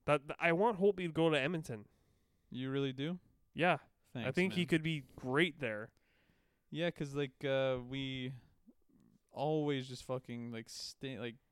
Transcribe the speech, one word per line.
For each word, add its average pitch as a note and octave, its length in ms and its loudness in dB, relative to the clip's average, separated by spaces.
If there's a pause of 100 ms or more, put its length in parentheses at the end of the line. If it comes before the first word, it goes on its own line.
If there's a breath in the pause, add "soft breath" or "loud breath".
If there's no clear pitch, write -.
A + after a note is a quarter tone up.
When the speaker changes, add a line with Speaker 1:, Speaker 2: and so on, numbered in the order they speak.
Speaker 1:
That, D3 220 2
th-, D#3 120 -8
I E3+ 120 4
want G3 280 2
Holtby F#3 280 4
to D#3+ 40 -2
go D#3+ 200 4
to D3+ 100 4
Edmonton. C#3+ 440 -4 (680)
Speaker 2:
You B2+ 180 -4
really C3+ 240 0
do? D3+ 240 -4 (380)
Speaker 1:
Yeah. D#3+ 220 4 (360)
Speaker 2:
Thanks, B2 160 -2
Speaker 1:
I - 20 2
think F#3 220 2
he F3+ 80 2
Speaker 2:
man. E3 60 2
Speaker 1:
could D#3+ 160 2
be D#3 200 -2 (120)
great D3 440 0
there. A2+ 300 -6 (800)
Speaker 2:
Yeah, E3 200 -2
'cause, C#3+ 240 -6
like, C#3+ 320 -4
uh, C3+ 320 2 (100)
we C3 440 -4 (1000 soft breath)
always D3 560 0
just B2 180 -12
fucking, A#2+ 460 -6
like, A2+ 180 -8
sta-, - 500 -10
like, A#2 160 -6 (160)